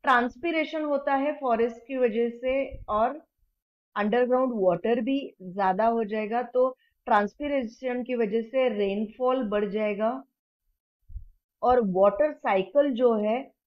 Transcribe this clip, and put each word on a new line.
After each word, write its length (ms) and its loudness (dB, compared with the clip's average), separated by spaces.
Transpiration 800 0
होता 300 0
है 260 0
forest 380 0
की 80 -6
वजह 340 0
से 520 -4
और 440 -2
underground 580 2
water 460 2
भी 420 -4
ज्यादा 440 0
हो 180 0
जाएगा, 380 -4
तो 340 0
transpiration 960 -2
की 120 -4
वजह 280 0
से 260 0
rainfall 800 -2
बढ़ 200 0
जाएगा 560 -2
और 220 4
water 480 2
cycle 600 0
जो 220 2
है 400 -2